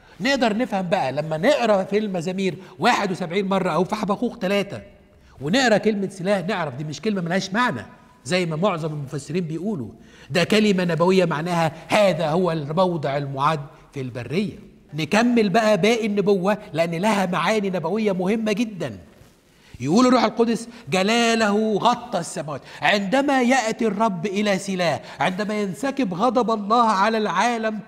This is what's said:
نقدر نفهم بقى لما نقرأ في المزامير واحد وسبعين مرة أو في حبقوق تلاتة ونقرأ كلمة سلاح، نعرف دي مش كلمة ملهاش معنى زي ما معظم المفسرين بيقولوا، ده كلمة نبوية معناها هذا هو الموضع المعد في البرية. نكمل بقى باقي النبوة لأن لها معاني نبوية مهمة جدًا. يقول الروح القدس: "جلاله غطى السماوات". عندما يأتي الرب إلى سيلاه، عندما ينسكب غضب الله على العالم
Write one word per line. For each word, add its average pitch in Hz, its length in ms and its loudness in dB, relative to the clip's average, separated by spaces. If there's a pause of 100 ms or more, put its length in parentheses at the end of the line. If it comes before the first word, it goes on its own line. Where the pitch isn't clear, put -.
(200)
نقدر 247 360 0
نفهم 202 320 -2
بقى 165 240 0
لما 156 240 -4
نقرأ 196 480 2
في 196 140 -2
المزامير 185 560 -2 (240)
واحد 214 320 2
وسبعين 185 380 -2
مرة 185 220 0
أو 165 140 2
في 196 100 -4
حبقوق 214 440 -2
تلاتة 190 420 -2 (600)
ونقرأ 214 380 4
كلمة 202 300 0
سلاح، 185 400 -2
نعرف 170 260 -4
دي 151 100 -8
مش 151 160 -10
كلمة 208 200 -2
ملهاش 185 320 -4
معنى 196 340 -2 (380)
زي 180 220 -2
ما 160 100 -4
معظم 165 360 -2
المفسرين 151 520 -6
بيقولوا، 160 440 -6 (420)
ده 160 140 2
كلمة 208 400 4
نبوية 175 400 4
معناها 165 480 0 (160)
هذا 180 420 4
هو 170 220 0
الموضع 156 640 0
المعد 143 440 0 (340)
في 143 60 -8
البرية. 127 580 -4 (360)
نكمل 220 540 2
بقى 214 320 4
باقي 220 260 2
النبوة 202 520 0 (140)
لأن 165 180 0
لها 196 360 0
معاني 185 440 0
نبوية 185 420 -2
مهمة 214 400 0
جدًا. 175 460 -4 (840)
يقول 180 260 4
الروح 240 180 4
القدس: 226 440 0 (220)
"جلاله 220 880 2
غطى 226 400 0
السماوات". 156 440 -8 (200)
عندما 254 600 2
يأتي 233 440 2
الرب 196 400 0
إلى 202 320 0
سيلاه، 180 420 -2 (200)
عندما 202 420 -2
ينسكب 208 520 -2
غضب 226 360 0
الله 220 380 2
على 214 300 2
العالم 220 680 0